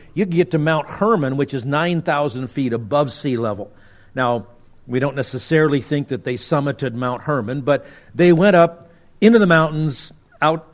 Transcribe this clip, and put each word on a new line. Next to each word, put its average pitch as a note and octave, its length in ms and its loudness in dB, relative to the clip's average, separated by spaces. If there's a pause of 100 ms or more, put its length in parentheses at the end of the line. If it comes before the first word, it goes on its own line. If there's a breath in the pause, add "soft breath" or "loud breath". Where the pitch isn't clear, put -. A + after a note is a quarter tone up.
(120 loud breath)
you G3 140 -2
get F3 240 0
to E3 80 0
Mount D3+ 300 -2
Hermon, E3 480 -2
which C#3 180 -4
is B2 100 -6
nine D#3+ 380 -2
thousand C#3+ 460 -4
feet C3 240 -4
above A#2+ 400 -2
sea C3 240 -4
level. G#2 340 -6 (440 soft breath)
Now, B2 340 -2 (380)
we B2 120 -4
don't C3+ 160 -2
necessarily C#3+ 680 0
think C#3+ 280 -4
that B2 160 -8
they B2+ 100 -4
summited C#3 600 -4
Mount B2 280 -6
Hermon, C3+ 380 -4
but C3+ 260 -2 (280 loud breath)
they F3 180 6
went F#3 240 6
up E3+ 340 2 (300 soft breath)
into A3+ 180 8
the G#3 80 4
mountains, D#3 680 0 (300)
out D#3+ 320 0